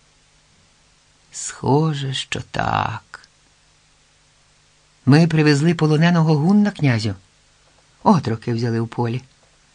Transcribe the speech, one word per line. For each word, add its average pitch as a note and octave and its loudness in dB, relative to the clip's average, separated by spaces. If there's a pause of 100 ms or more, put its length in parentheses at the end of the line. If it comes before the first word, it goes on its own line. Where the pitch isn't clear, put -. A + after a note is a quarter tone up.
(1300)
Схоже, C#3 -4
що - -8
так. - -6 (1800)
Ми D3+ 6
привезли D#3 2
полоненого D#3+ 2
гунна, G3+ 2
князю. A2+ -2 (880)
Отроки C3 0
взяли A2+ -2
в A2+ -4
полі, A#2+ -6 (520)